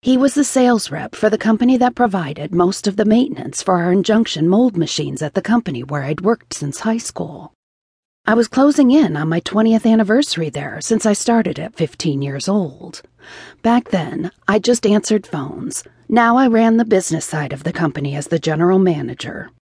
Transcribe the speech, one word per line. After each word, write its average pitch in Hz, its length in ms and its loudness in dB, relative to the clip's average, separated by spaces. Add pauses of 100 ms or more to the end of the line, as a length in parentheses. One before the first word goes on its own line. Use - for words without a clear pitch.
He 254 120 4
was 254 200 2
the 285 80 2
sales 247 480 2
rep - 240 -10
for 208 160 0
the - 80 0
company 240 380 2
that 247 180 2
provided 175 580 -2
most 175 320 0
of 202 120 0
the 214 80 2
maintenance 233 580 0
for 185 140 2
our 175 140 0
injunction 196 560 2
mold 208 300 2
machines 147 460 -4
at 147 100 -6
the - 80 -2
company 190 420 -2
where 139 200 -6
I'd 147 180 -6
worked 220 320 -2
since 143 280 -10
high 226 160 -2
school. - 540 -12 (720)
I 220 100 2
was 226 120 2
closing 277 440 4
in 233 260 4
on 151 100 -2
my 165 140 0
twentieth 220 440 2
anniversary 220 640 2
there - 300 -10
since 220 260 -2
I 214 60 2
started 202 480 0
at - 160 -10
fifteen 147 460 -4
years 139 260 -6
old. 190 540 -4 (600)
Back 233 280 2
then, 170 420 -4 (160)
I 214 120 2
just 233 260 0
answered 208 420 2
phones. - 560 -8 (240)
Now 233 300 4
I 262 100 4
ran 226 300 4
the 233 80 2
business 180 400 0
side 147 260 -6
of 139 140 -10
the 170 80 -4
company 143 420 -4
as 143 120 -8
the 165 120 0
general 170 400 2
manager. 143 720 -2 (120)